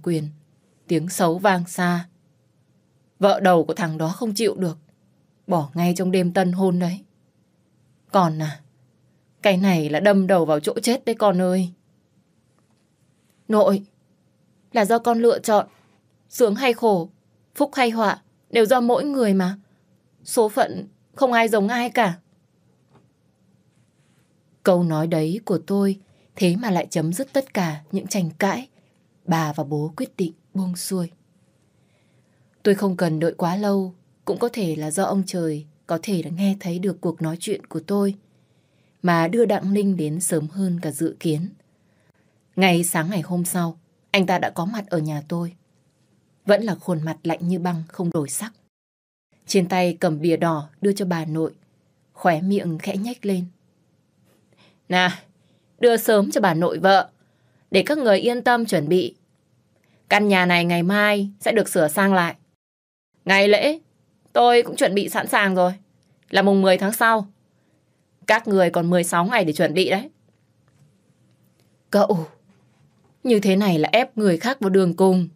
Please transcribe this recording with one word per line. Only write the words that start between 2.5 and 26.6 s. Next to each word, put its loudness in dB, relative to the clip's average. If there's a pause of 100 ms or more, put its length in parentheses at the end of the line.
Vợ 2
đầu 4
của -6
thằng -6
đó -2
không -6
chịu -2
được, -6 (680)
bỏ -2
ngay 0
trong -2
đêm 0
tân 0
hôn 0
đấy. -4 (1120)
Con 0
à, -8 (840)
cái 2
này 2
là -2
đâm 4
đầu 2
vào 0
chỗ -4 (100)
chết -2
đấy -2
con 2
ơi. 0 (1800)
Nội, 4 (880)
là 2
do 2
con 0
lựa 4
chọn. 2 (600)
Sướng 2
hay 2
khổ, 0 (460)
phúc 0
hay 2
họa, -2 (280)
đều 4
do 4
mỗi 2
người 0
mà. -2 (640)
Số 0
phận -2 (260)
không 0
ai 2
giống 2
ai -4
cả. 0 (2500)
Câu 4
nói 0
đấy -2
của -2
tôi, -2 (360)
thế 2
mà -4